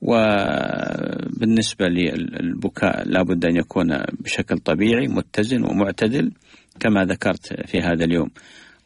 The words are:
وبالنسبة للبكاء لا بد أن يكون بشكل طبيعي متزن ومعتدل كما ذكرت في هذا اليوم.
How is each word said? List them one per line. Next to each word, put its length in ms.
وبالنسبة 1800
للبكاء 1200
لا 140
بد 220
أن 120
يكون 420
بشكل 380
طبيعي 500
متزن 560
ومعتدل 680
كما 240
ذكرت 600
في 140
هذا 240
اليوم. 260